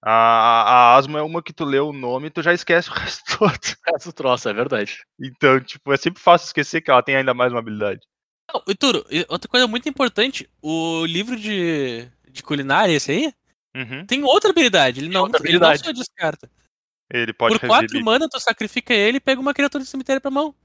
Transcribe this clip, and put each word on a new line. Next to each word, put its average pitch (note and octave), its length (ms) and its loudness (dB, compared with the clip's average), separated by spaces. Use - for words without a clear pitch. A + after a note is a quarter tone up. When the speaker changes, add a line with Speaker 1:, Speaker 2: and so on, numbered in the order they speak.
Speaker 1:
A, A2 100 0
a, A2+ 500 4
a A#2+ 340 8
Asmo C#3 220 2
é D3+ 40 -4
uma D#3+ 200 -6
que - 100 -18
tu E3 120 -8
lê C#3 140 0
o D3 140 -2
nome C3 360 -8
e - 20 -12
tu E3+ 100 -8
já E3+ 140 2
esquece F3 340 0
o - 60 -14
<laughs> - 0 -
resto - 440 -8
todo. E3+ 240 2
Speaker 2:
Esquece - 460 -6
o D#3+ 40 -16
troço, B2 360 -2
é G#2 60 -4
verdade. A2 480 -4
Speaker 1:
Então, C3 400 2
tipo, - 320 -8
é C#3 40 2
sempre - 260 -6
fácil F3 240 6
esquecer D#3 340 -6
que - 100 -6
ela B2 120 6
tem C#3 140 -2
ainda C3 180 0
mais B2 180 0
uma A#2+ 60 -4
habilidade. G#2 420 -6
Speaker 3:
Não, - 140 -6
e G3 80 -4
Turo, A3+ 360 -2
e E3 180 -4
outra - 220 -8
coisa B3 160 2
muito A#3+ 220 -6
importante: C4 600 -4
o E3 420 -4
livro G3 320 -6
de, D#3+ 720 -6
de - 140 -20
culinária, D3+ 520 0
esse C#3 160 -2
aí, B3+ 240 -2
Speaker 1:
Uhum. C3 280 -12
Speaker 3:
tem C4+ 200 -4
outra F#4+ 260 4
habilidade. F#3 480 2
Ele C#3+ 80 -8
Speaker 2:
Tem F3+ 80 -8
Speaker 3:
não, F#3 80 2
Speaker 2:
outra E3 240 0
Speaker 3:
ele E3 120 2
não E3 100 6
Speaker 2:
habilidade. D3 160 2
Speaker 3:
só D#4+ 80 -6
descarta. E3 580 -8
Speaker 1:
Ele A#2 200 -2
pode A2+ 260 2
Speaker 3:
Por B2 100 -4
quatro A3+ 180 4
Speaker 1:
reviver. A#3+ 180 -6
Speaker 3:
mana, B3+ 240 0
tu B3+ 120 -10
sacrifica A#3 520 -4
ele A3 260 2
e - 20 -2
pega C4 200 -2
uma C4+ 140 -4
criatura C#4+ 300 -2
do - 20 -16
cemitério C4+ 340 -4
pra C#4 100 -8
mão. C#4+ 220 -4